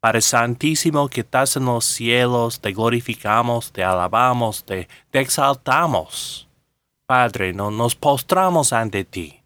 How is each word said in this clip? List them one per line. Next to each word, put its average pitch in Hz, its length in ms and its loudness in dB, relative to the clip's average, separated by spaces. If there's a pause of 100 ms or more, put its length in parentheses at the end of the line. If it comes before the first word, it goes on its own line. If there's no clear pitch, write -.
Padre 113 200 2
Santísimo 143 880 0
que 127 120 -6
estás 131 360 0
en 131 80 0
los 120 200 0
cielos, 120 760 0
te 104 120 -4
glorificamos, 117 960 0
te 92 140 -4
alabamos, 110 800 0
te, 92 240 -8 (220)
te 135 100 2
exaltamos. 135 1300 -2 (580)
Padre, 113 480 0
no, 101 160 -4
nos 117 240 0
postramos 156 760 0
ante 107 320 -2
ti 82 420 -12